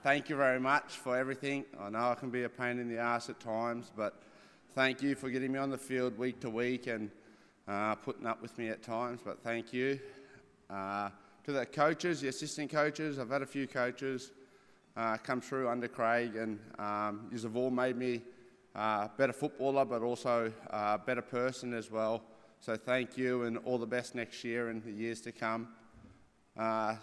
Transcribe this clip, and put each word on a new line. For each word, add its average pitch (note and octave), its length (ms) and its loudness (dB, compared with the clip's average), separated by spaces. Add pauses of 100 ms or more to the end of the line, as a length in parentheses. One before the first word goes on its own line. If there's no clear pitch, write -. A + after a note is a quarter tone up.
thank C#3+ 240 4
you D3+ 80 0
very C3 240 6
much C#3 320 4
for B2+ 240 0
everything. C3+ 480 0 (160)
I G2+ 100 -6
know A#2 200 2
I A#2+ 40 4
can B2+ 160 -4
be B2 140 0
a A#2 40 -2
pain B2 300 -2
in A#2+ 100 -4
the A#2 120 -2
arse A#2+ 280 2
at A#2+ 120 -10
times, A#2 560 -2
but G#2+ 260 -4 (520)
thank C3 280 4
you C#3 140 2
for C3+ 120 -6
getting C3 240 0
me C3+ 60 0
on C#3 120 0
the C3 80 -2
field B2+ 380 0
week B2+ 240 0
to B2 100 -2
week B2 360 0
and, G#2+ 240 -2 (560)
uh, G#2 300 2
putting - 300 -6
up A2+ 140 -2
with A2+ 180 -12
me A#2 100 -2
at - 140 -4
times, A#2+ 420 -4
but - 180 -8
thank A#2 300 -4
you. C3+ 260 0 (680)
Uh, G2 420 -2 (340)
to D3 80 -2
the C3 140 2
coaches, D#3 540 2
the C#3 80 0
assistant D3 420 -4
coaches, D3+ 480 2
I've A#2 120 -4
had C#3 120 2
a C3 40 -4
few C3+ 200 -2
coaches, B2+ 640 -2 (680)
uh, A2+ 200 2
come B2+ 240 -2
through C3 280 -2
under A#2+ 200 0
Craig, A#2 480 2
and, A2 240 -4 (180)
um, G#2 540 -2
yous A2+ 100 -4
have A2+ 140 -4
all B2+ 140 2
made B2+ 260 2
me, B2 260 -2 (540)
uh, G#2+ 320 2
a - 80 -8
better C3+ 160 4
footballer, C#3 520 2
but A#2 180 0
also A#2 500 2 (160)
a G#2+ 280 2
better A#2+ 260 0
person B2 520 -2
as A2 160 -6
well. A2 320 2 (380)
So A2+ 160 -2
thank B2 420 0
you, B2+ 240 2
and A#2 160 0
all B2 200 0
the A#2 80 0
best A#2+ 280 -2
next A#2 300 -6
year A#2+ 240 -2
and A2 160 -4
the A2+ 80 -8
years A2+ 300 -4
to A#2 100 -10
come. A2+ 340 -2 (920)
Uh, A2 440 2